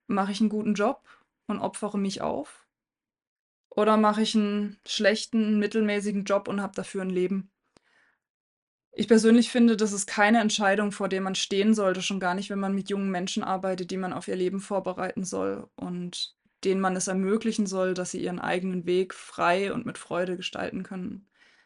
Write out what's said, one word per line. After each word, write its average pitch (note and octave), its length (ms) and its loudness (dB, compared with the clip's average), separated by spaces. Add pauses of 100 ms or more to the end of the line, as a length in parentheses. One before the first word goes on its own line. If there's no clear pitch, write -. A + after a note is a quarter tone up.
mache G3 260 -2
ich G3 80 -2
einen G#3+ 100 4
guten G#3+ 240 0
Job G#3 280 0 (440)
und G3+ 120 -4
opfere G3+ 400 -4
mich G3 220 -2
auf? - 460 -6 (1040)
Oder G#3+ 260 4
mache G#3+ 260 4
ich G#3+ 120 0
einen G#3 520 0
schlechten, G#3+ 720 2
mittelmäßigen G#3 680 0
Job G3 240 0
und G3+ 140 -4
hab G3 120 -6
dafür F#3+ 280 -6
ein F#3 80 -4
Leben? F#3 400 -2 (1400)
Ich - 160 -2
persönlich A3+ 420 8
finde, A#3 260 6
das G3+ 160 0
ist G3 140 -4
keine A3 340 4
Entscheidung, G#3 520 2
vor G3 160 -4
der F#3+ 120 0
man F#3+ 140 -2
stehen G#3 400 2
sollte, F#3+ 280 2
schon F#3+ 180 -4
gar F3+ 140 0
nicht, G3 140 -6
wenn G3+ 100 -4
man G3 160 -2
mit G3 140 -4
jungen G3 220 -2
Menschen F#3+ 320 -2
arbeitet, F#3 480 -4
die F#3 80 -6
man F#3 140 -4
auf - 160 -8
ihr F#3+ 80 -2
Leben F#3 240 -2
vorbereiten F#3 640 -4
soll G3 520 -4
und F3+ 580 -8 (300)
denen F#3+ 160 2
man F#3 160 0
es F#3 120 -2
ermöglichen G#3 580 0
soll, F#3 280 0
dass F3+ 180 -6
sie F#3 100 -6
ihren F3+ 160 -4
eigenen F#3 480 -4
Weg F#3 260 2
frei F#3 600 0
und - 120 -4
mit - 140 -8
Freude F3+ 380 -4
gestalten - 460 -6
können. F#3 460 -10 (380)